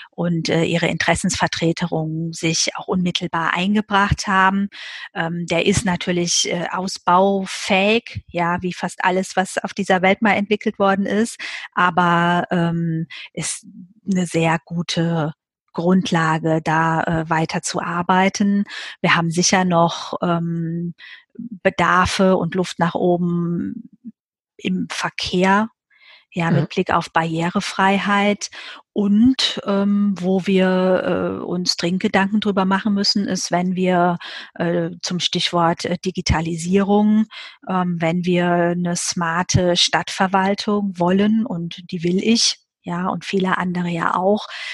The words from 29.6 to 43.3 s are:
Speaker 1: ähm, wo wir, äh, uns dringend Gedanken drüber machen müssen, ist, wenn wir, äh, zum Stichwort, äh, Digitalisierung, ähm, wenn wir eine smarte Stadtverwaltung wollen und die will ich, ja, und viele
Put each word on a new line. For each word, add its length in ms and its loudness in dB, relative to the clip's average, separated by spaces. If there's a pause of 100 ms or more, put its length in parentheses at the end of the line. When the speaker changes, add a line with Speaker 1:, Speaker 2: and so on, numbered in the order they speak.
Speaker 1:
ähm, 540 0
wo 280 0
wir, 920 2
äh, 40 -8
uns 320 -2
dringend 260 -2
Gedanken 380 2
drüber 240 0
machen 280 0
müssen, 360 0
ist, 240 -4
wenn 240 0
wir, 420 2 (360)
äh, 360 -2 (100)
zum 200 -4
Stichwort, 640 0
äh, 120 -2
Digitalisierung, 1300 2 (420)
ähm, 320 0
wenn 240 0
wir 260 2
eine 460 0
smarte 800 0
Stadtverwaltung 1200 0
wollen 480 2
und 440 -8
die 120 -6
will 200 2
ich, 360 2 (260)
ja, 220 -4
und 180 -4
viele 340 0